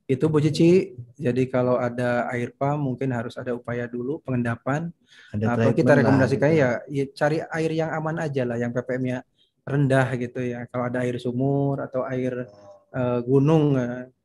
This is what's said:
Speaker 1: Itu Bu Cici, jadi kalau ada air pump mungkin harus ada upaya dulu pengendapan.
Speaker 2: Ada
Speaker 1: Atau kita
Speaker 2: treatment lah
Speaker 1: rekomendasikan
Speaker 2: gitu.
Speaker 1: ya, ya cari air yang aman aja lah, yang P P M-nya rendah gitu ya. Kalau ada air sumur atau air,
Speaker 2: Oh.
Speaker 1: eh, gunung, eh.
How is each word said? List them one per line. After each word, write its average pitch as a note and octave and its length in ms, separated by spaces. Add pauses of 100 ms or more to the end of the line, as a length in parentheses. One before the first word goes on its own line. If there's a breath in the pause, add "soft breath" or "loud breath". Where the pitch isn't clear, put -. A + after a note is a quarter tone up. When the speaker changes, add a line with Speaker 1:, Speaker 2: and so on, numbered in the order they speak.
Speaker 1:
Itu C3+ 240
Bu D3+ 160
Cici, E3+ 540 (180)
jadi B2+ 320
kalau B2 320
ada A#2+ 540
air A#2+ 240
pump C#3 180 (160)
mungkin C3 240
harus A#2 240
ada B2+ 160
upaya A#2+ 320
dulu B2 320
pengendapan. C3 720 (400 loud breath)
Speaker 2:
Ada G#2+ 140
Speaker 1:
Atau A#2 260
kita - 0
Speaker 2:
treatment D#3+ 160
lah D3 160
Speaker 1:
rekomendasikan C3+ 480
Speaker 2:
gitu. D#3+ 80
Speaker 1:
ya, C3 100 (220)
ya C#3 120 (120)
cari D#3 240
air D#3+ 320
yang D#3+ 220
aman D#3 260
aja C#3 240
lah, A#2+ 140
yang A#2+ 160
P B2 80
P B2+ 160
M-nya B2+ 240 (420)
rendah C3+ 440 (100)
gitu B2 240
ya. A#2+ 260
Kalau B2 240
ada B2+ 160
air B2 140
sumur C#3 580
atau B2+ 240
air, B2+ 460
Speaker 2:
Oh. - 480
Speaker 1:
eh, B2 260
gunung, C#3 540
eh. B2 320 (160)